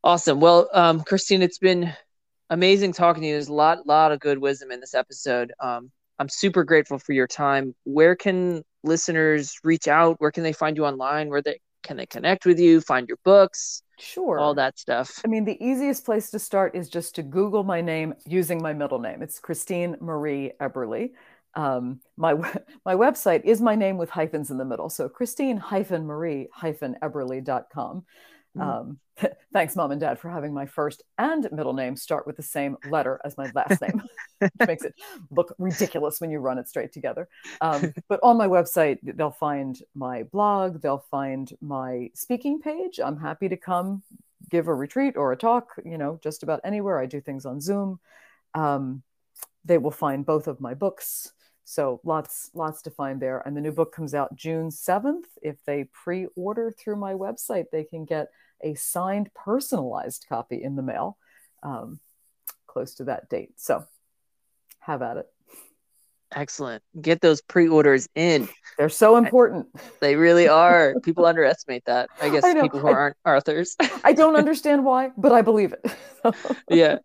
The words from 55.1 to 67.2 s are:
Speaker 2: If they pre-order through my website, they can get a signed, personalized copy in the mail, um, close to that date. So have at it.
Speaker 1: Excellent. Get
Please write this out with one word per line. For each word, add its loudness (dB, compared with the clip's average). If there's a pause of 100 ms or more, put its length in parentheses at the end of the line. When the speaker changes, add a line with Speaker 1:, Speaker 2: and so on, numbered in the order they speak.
Speaker 2:
If -12
they -6
pre-order -8
through -10
my -8
website, -8
they -6
can -14
get -6 (340)
a -6
signed, -6
personalized -6
copy -8
in -8
the -6
mail, -6 (460)
um, -12 (640)
close -10
to -14
that -8
date. -8
So -4 (960)
have -8
at -8
it. -12 (1080)
Speaker 1:
Excellent. -10 (180)
Get 2